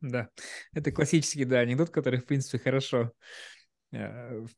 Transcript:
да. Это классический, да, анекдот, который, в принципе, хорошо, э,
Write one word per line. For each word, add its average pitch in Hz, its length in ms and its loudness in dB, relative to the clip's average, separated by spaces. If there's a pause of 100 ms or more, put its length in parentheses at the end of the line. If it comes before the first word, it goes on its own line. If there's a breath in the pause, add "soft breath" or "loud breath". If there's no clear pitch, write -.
да. 120 280 -4 (440 loud breath)
Это 151 180 -2
классический, 147 540 2
да, 127 140 6
анекдот, 127 300 2
который, 127 300 2
в 123 60 -6
принципе, 135 340 0
хорошо, 131 520 2 (800 loud breath)
э, 113 540 -10 (120)